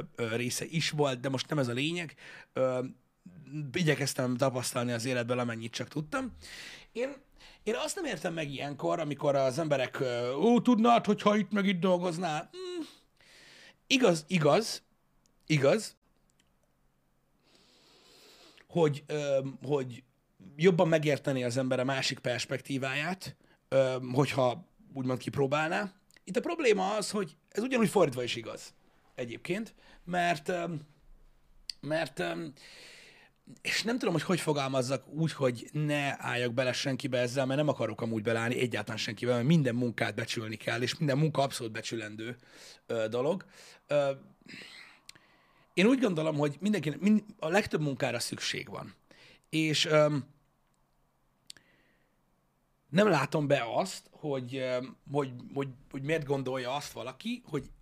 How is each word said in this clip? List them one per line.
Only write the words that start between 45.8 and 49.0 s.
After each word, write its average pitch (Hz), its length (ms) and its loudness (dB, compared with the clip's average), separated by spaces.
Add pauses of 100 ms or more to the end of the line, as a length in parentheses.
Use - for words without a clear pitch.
úgy 262 140 6
gondolom, 160 380 0
hogy 143 220 0
mindenkinek, 175 400 -2
mind-, 208 240 4 (160)
a 156 80 -4
legtöbb 196 340 0
munkára 131 380 -2
szükség - 500 -6
van. - 260 -12 (540)